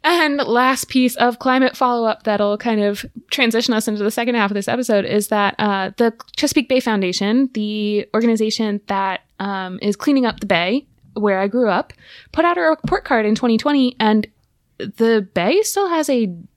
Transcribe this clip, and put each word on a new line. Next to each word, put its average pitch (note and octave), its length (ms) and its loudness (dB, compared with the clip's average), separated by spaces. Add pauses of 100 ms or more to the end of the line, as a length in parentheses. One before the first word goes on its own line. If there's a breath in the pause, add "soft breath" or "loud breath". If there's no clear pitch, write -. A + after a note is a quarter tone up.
And D#4 360 2
last B3+ 500 0
piece B3+ 280 2
of A#3+ 240 0
climate B3+ 360 2
follow-up A#3+ 460 0
that'll G#3 340 0
kind G#3+ 240 -2
of G3+ 240 -2 (260)
transition A#3 440 2
us A3 120 0
into G#3 160 -4
the G#3 80 0
second A#3+ 240 -2
half G3+ 160 0
of G#3 40 -6
this G3 120 -4
episode A3+ 380 0
is G#3 240 -2
that, G3+ 300 0
uh, G3 400 -2
the A#3 160 2 (220)
Chesapeake C#4 340 0
Bay B3+ 100 4
Foundation, G#3+ 720 0
the G#3 640 -2
organization A3 720 0
that, G3 340 -2 (200)
um, F#3+ 420 -6
is G3+ 140 -2
cleaning C4+ 280 2
up A3 160 -4
the G#3 60 -6
bay F#3+ 400 0 (260)
where G3+ 260 0
I G3 100 0
grew A#3 200 0
up, - 240 -2 (400 loud breath)
put E4 140 2
out F4 100 2
a F4 60 -2
report D#4+ 420 0
card A3 220 2
in G#3+ 80 2
twenty A3+ 240 2
twenty, C4+ 420 2
and G#3+ 260 2 (520)
the A3 560 0
bay G#3+ 260 2
still G4 300 -2
has D#4 180 0
a A3+ 260 0 (220)